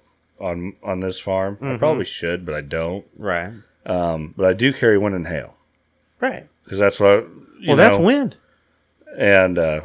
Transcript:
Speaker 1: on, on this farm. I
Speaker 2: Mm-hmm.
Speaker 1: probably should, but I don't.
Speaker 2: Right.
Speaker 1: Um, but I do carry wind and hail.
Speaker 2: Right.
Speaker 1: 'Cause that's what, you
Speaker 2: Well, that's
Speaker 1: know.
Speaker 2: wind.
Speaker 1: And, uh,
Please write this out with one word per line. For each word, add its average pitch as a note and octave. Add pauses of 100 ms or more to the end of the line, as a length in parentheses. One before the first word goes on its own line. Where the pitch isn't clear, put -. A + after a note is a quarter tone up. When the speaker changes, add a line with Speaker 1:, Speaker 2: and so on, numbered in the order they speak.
(400)
Speaker 1:
on, F2+ (100)
on F#2+
this F#2
farm. G2
I C3+
Speaker 2:
Mm-hmm. B2+
Speaker 1:
probably C3+
should, F2
but D#2
I D2+
don't. E2 (120)
Speaker 2:
Right. F#2 (340)
Speaker 1:
Um, E2
but F#2+
I F#2+
do A#2+
carry A2
wind G2
and E2+
hail. D2 (680)
Speaker 2:
Right. - (220)
Speaker 1:
'Cause G2
that's G2+
what, G#2 (320)
you -
Speaker 2:
Well, C#3+
that's G3+
Speaker 1:
know. -
Speaker 2:
wind. C4 (800)
Speaker 1:
And, F#2+
uh, D#2+